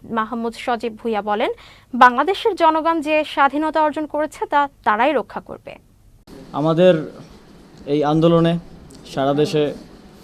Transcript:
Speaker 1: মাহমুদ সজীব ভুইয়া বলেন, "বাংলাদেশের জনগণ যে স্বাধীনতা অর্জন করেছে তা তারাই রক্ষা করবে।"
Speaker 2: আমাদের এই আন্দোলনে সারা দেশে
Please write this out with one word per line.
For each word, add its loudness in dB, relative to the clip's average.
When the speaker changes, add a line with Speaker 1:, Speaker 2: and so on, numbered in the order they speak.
Speaker 1:
মাহমুদ -6
সজীব -6
ভুইয়া -4
বলেন, -2
"বাংলাদেশের 4
জনগণ 2
যে -2
স্বাধীনতা 0
অর্জন -2
করেছে -4
তা 0
তারাই 2
রক্ষা -4
করবে।" -16
Speaker 2:
আমাদের 4
এই 0
আন্দোলনে 4
সারা -2
দেশে 0